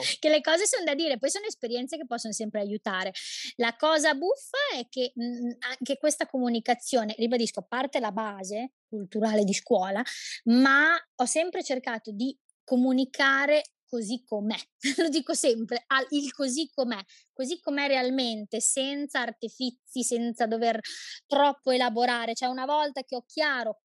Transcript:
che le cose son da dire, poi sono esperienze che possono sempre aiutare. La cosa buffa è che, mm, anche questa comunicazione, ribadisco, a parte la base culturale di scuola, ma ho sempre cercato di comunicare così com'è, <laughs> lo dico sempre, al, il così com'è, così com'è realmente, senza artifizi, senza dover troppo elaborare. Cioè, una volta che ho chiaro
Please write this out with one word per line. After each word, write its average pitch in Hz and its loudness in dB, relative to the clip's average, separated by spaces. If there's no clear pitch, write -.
che 311 4
le 302 6
cose 339 2
son 440 0
da 294 0
dire, 294 0
poi 262 -2
sono 403 -4
esperienze 247 -6
che 294 -10
possono 233 -6
sempre 214 -4
aiutare. 202 -4
La - 0
cosa 311 4
buffa 494 -2
è 247 -8
che, 247 -4
mm, 240 -4
anche 269 -2
questa 302 0
comunicazione, 240 0
ribadisco, 226 0
a - -14
parte 269 -2
la 220 -2
base 208 -6
culturale 214 0
di 196 2
scuola, 196 0
ma 269 8
ho 247 0
sempre 330 0
cercato 247 -4
di 240 -4
comunicare 269 4
così 233 -6
com'è, 208 -4
<laughs> 269 0
lo 330 2
dico 302 0
sempre, 233 0
al, 269 2
il 285 -2
così 277 -2
com'è, 240 -2
così 269 -6
com'è 285 -2
realmente, 254 0
senza 277 -2
artifizi, 240 -6
senza 233 0
dover 226 0
troppo 285 2
elaborare. 240 2
Cioè, 247 -2
una 254 -4
volta 294 0
che - -8
ho 247 -6
chiaro 254 -2